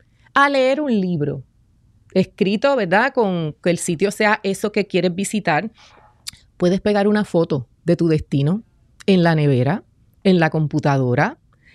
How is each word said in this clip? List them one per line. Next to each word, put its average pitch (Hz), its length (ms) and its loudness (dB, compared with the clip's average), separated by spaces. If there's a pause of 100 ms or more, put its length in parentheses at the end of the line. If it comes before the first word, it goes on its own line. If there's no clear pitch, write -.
(340)
a 285 140 4
leer 269 320 0
un 247 200 -2
libro 147 420 -4 (720)
escrito, 208 640 0
¿verdad?, 214 360 0
con 175 480 -2
que 180 100 0
el 175 80 0
sitio 185 340 -2
sea 214 320 0
eso 196 260 -4
que 202 160 -2
quieres 180 280 0
visitar. 185 580 -4 (840)
Puedes 180 240 0
pegar 208 280 0
una 208 160 2
foto 165 440 -2 (160)
de 170 120 2
tu 170 120 0
destino 156 540 -2 (440)
en 190 160 4
la 170 120 2
nevera, 147 500 0 (400)
en 190 140 4
la 160 100 2
computadora. 147 920 0 (360)